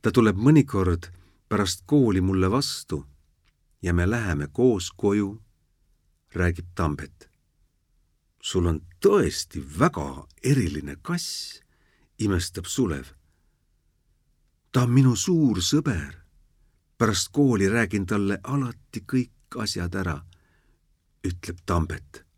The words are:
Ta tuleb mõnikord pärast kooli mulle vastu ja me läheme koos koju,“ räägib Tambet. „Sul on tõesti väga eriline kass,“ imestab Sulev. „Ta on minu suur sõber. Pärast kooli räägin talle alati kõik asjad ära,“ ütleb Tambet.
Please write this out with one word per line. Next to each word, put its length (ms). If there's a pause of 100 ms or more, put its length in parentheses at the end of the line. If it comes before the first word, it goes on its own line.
Ta 100
tuleb 240
mõnikord 720 (380)
pärast 380
kooli 340
mulle 300
vastu 540 (760)
ja 100
me 180
läheme 420
koos 380
koju,“ 520 (920)
räägib 400
Tambet. 560 (1080)
„Sul 260
on 140 (260)
tõesti 540 (180)
väga 480 (160)
eriline 600
kass,“ 580 (580)
imestab 460
Sulev. 420 (1700)
„Ta 100
on 80
minu 260
suur 420
sõber. 540 (840)
Pärast 340
kooli 360
räägin 380
talle 360
alati 580 (120)
kõik 460
asjad 360
ära,“ 260 (1040)
ütleb 420
Tambet. 580 (140)